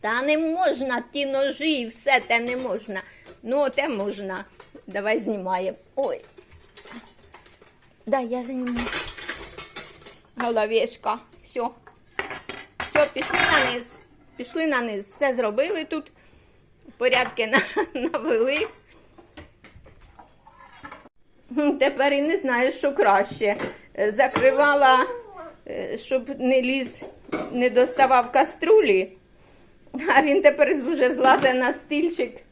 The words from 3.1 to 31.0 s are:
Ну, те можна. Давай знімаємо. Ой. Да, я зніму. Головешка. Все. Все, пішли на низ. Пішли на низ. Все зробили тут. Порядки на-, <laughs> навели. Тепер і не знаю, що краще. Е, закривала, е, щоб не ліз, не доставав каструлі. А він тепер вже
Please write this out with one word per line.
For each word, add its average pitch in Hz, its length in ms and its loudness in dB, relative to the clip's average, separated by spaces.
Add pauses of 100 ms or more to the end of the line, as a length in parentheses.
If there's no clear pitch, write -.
Ну, 269 260 0
те 277 200 -2
можна. 196 560 -8 (420)
Давай 202 320 -2
знімаємо. 185 580 -4 (180)
Ой. 247 260 -4 (1800)
Да, 262 140 0
я 247 240 -6
зніму. 247 360 -6 (1600)
Головешка. 226 840 -2 (300)
Все. 240 200 -4 (1080)
Все, - 360 2
пішли - 240 -4 (140)
на 262 220 2
низ. 240 220 -10 (420)
Пішли 320 300 -4
на 262 140 0
низ. 208 300 -8
Все 277 220 0
зробили 254 500 -2
тут. - 280 -8 (840)
Порядки 247 500 0
на-, 269 460 0
<laughs> - 0 -
навели. 277 720 -2 (3000)
Тепер 277 340 2
і 277 80 2
не 320 160 0
знаю, 262 340 0
що 285 220 -2
краще. 202 640 2 (420)
Е, 208 120 2
закривала, 262 960 4 (600)
е, - 300 -8
щоб 262 420 -4
не 254 220 2
ліз, 254 400 -4 (500)
не 247 180 2
доставав 247 600 4
каструлі. 294 800 4 (1040)
А 269 60 8
він 302 200 4
тепер 294 420 6
вже 262 280 2